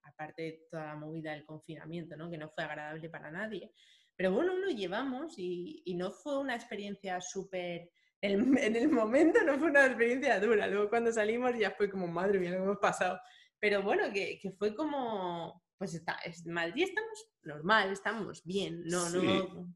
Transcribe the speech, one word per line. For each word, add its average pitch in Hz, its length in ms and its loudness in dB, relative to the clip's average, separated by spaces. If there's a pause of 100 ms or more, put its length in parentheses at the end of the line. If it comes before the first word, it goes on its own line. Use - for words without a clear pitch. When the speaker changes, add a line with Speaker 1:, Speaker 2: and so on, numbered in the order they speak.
Speaker 1:
aparte 151 380 -12
de 160 280 -8
toda 156 180 -8
la 151 80 -10
movida 156 360 -8
del 151 140 -10
confinamiento, 156 720 -12
¿no? 170 120 -10
Que 170 80 -8
no 156 120 -10
fue 170 140 -6
agradable 151 460 -8
para 151 220 -12
nadie. 202 400 -8 (440)
Pero 185 180 2
bueno, 359 240 2
lo 392 120 -2
llevamos 254 680 -4
y, 180 480 -6
y 180 100 -4
no 180 160 -2
fue 277 280 -4
una 269 160 -2
experiencia 202 680 -6
súper... 180 680 -6 (320)
En, 220 360 4
en 220 180 2
el 262 140 4
momento 294 540 6
no 285 140 4
fue 320 120 2
una 277 180 8
experiencia 240 520 4
dura. 202 280 4
Luego 202 220 2
cuando 233 220 2
salimos 233 460 2
ya 190 140 2
fue 202 180 0
como, 190 180 -2
"Madre 185 300 2
mía, 175 140 0
lo 185 60 -2
que 185 60 0
hemos 196 160 2
pasado". 180 400 2 (400)
Pero 202 220 2
bueno, 269 320 2
que, 196 280 -2
que 185 100 -6
fue 208 240 -2
como... 214 880 -4 (140)
Pues 180 160 -6
está, 165 320 -6
es, 165 200 -12
en 165 80 -8
Madrid 175 300 0
estamos 427 480 -4 (120)
normal, 190 500 2
estamos 196 520 -6
bien, 170 380 -4
no, 170 220 -2
Speaker 2:
Sí. 170 200 -2
Speaker 1:
no. - 500 -2